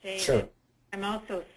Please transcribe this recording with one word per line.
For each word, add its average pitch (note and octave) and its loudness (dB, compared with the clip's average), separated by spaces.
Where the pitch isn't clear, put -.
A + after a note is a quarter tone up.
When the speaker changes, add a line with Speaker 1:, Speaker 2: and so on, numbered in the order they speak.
Speaker 1:
say F#3+ -2
Speaker 2:
Sure. C3+ 4
Speaker 1:
that - -2
I'm G3 -2
also G#3 -2